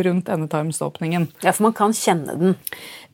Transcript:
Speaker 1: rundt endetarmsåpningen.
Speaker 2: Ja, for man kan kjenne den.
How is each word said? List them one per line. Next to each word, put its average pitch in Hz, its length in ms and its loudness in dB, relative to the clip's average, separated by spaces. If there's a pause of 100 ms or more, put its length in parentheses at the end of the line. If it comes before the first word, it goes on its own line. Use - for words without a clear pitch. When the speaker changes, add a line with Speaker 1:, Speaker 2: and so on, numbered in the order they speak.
Speaker 1:
rundt 180 240 0
endetarmsåpningen. 160 1000 -2 (120)
Speaker 2:
Ja, 180 120 4
for 208 100 0
man 226 100 4
kan 214 200 2
kjenne 170 420 0
den. 180 200 2 (580)